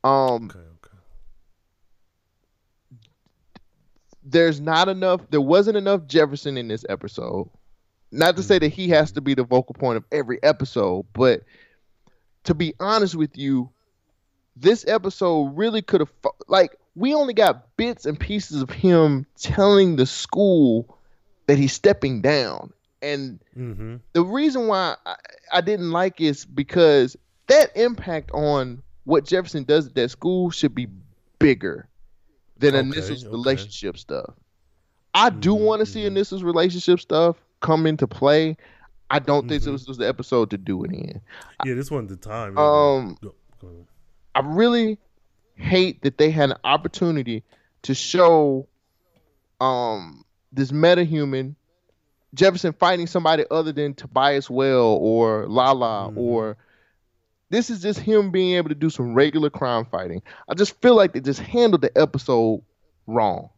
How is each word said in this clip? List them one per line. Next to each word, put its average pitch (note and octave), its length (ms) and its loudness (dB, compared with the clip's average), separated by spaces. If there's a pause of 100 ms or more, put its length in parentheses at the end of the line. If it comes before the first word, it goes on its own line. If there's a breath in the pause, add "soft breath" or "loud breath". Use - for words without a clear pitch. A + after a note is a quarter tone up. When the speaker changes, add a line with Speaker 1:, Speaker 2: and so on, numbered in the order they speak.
Speaker 1:
Um, C3 420 0
Speaker 2:
Okay, F#2 140 -18
okay. E2 380 -20 (3250)
Speaker 1:
there's D#3 380 2
not D#3+ 280 0
enough, F#3 400 -2
there D3 120 0
wasn't G3 360 2
enough G3 300 -2
Jefferson C#3 500 0
in A#2+ 100 -8
this A2 200 -8
episode. - 600 -8 (640)
Not E3 260 2
to F#3 60 -6
say F#3 160 4
that D3+ 100 2
he F3+ 200 -6
has D#3 240 4
to D3 80 -8
be C#3 120 -2
the B2+ 100 0
vocal B2+ 320 0
point B2 220 -2
of - 140 -8
every B2+ 320 -4
episode, G#2 720 0
but A#2+ 280 2 (1040 soft breath)
to F3 80 -2
be D#3+ 260 -4
honest G3+ 360 -2
with D3+ 220 -4
you, C3+ 320 -2 (840)
this F#3 320 2
episode F3 680 -2
really G#3+ 240 -2
could F3+ 200 0
have D3 100 -4 (120)
fo-, - 120 -4 (120)
like, F#3+ 300 2 (180)
we B3 180 -2
only C#4 200 0
got F3+ 440 0
bits A#3 280 -4
and D3 140 -6
pieces F#3 420 -6
of C3 80 -6
him D#3 560 2 (120)
telling G3 600 2
the B2+ 80 4
school D3 920 0 (500 soft breath)
that C#3+ 100 4
he's C#3 160 0
stepping C3+ 480 0
down. A2 500 -2 (300)
And C#3 380 -8 (180)
Speaker 2:
Mm-hmm. A2+ 400 -12 (160)
Speaker 1:
the E3+ 100 2
reason B3+ 440 -2
why F#3 280 -2 (100)
I, - 100 -12 (380)
I F3+ 80 2
didn't F3 300 -4
like F3+ 280 -2
it D#3+ 60 0
is C#3+ 200 -2
because C#3+ 680 4 (320)
that C#4+ 280 4
impact G3 580 -4
on C#3 480 -2 (240)
what D3 200 2
Jefferson E3 380 -4
does D3 240 2
at - 80 -18
that A#2+ 160 0
school F3+ 400 -2
should - 240 -2
be B2 120 -6 (520)
bigger B2 480 0 (680)
than C#3 160 2
Speaker 2:
Okay, - 20 0
Speaker 1:
Anissa's B2+ 500 -4
Speaker 2:
okay. A#2 420 -4
Speaker 1:
relationship G2+ 300 -12
stuff. - 360 -12 (800)
I A3 160 4
do E3+ 240 0
Speaker 2:
Mm-hmm, - 20 2
Speaker 1:
wanna G#3+ 300 0
see G#3 200 -10
Speaker 2:
mm-hmm. - 20 -2
Speaker 1:
Anissa's G3 360 -4
relationship F3 560 2
stuff E3 380 0 (240)
come D#3+ 260 2
into D#3 200 0
play. D#3 500 0 (520 soft breath)
I C#3+ 100 0
don't C#3 280 -2
think D3 160 -2
Speaker 2:
Mm-hmm. D3 100 -4
Speaker 1:
this C3 140 -10
was C3 100 -14
the A2 100 -2
episode A#2+ 440 -2
to G#2 60 -6
do F#2+ 260 -6
it - 80 -8
in. - 300 -12 (400 loud breath)
Speaker 2:
Yeah, C3 140 -4
this C#3 160 -8
wasn't A#2 180 -8
the F#2+ 80 -14
time. G#2+ 440 -12
Speaker 1:
Um, C#3+ 600 2
Speaker 2:
Go, G2+ 140 -20 (240)
go F#2 100 -20
ahead. E2+ 180 -20 (480)
Speaker 1:
I C3+ 60 2
really A3 560 2 (580)
hate F#3 480 0
that C#3 140 -2
they D3+ 140 4
had C#3+ 200 2
an - 120 -6
opportunity C#3+ 800 -2 (400)
to C3+ 100 -4
show, D#3 760 2 (920)
um, A2+ 640 -4 (280)
this C3 200 -4
metahuman D3+ 840 0 (800)
Jefferson F3+ 400 2
fighting F3 340 0
somebody D#3+ 440 0
other D#3 200 -2
than C#3+ 220 -4
Tobias C#3 560 -2
Well B2+ 380 2 (140)
or A2 460 0
Lala A2+ 640 0
Speaker 2:
Mm-hmm. G#2+ 40 -16
Speaker 1:
or A2+ 420 -4 (920)
this A3+ 200 -2
is G#3 120 -8
just G3+ 180 -4
him G#3 320 0
being F#3 240 0
able E3 140 -2
to D3+ 60 -4
do D#3 140 -2
some A#2+ 240 -6
regular D3 360 2
crime A#2+ 360 -2
fighting. F2+ 360 -8 (260 loud breath)
I - 60 -4
just G3 280 -2
feel B3 140 6
like G3 180 4
they C#3 80 -6
just C#3 180 -4
handled A3+ 420 2
the - 160 -2
episode A#2+ 680 0 (440)
wrong. G#2+ 500 -2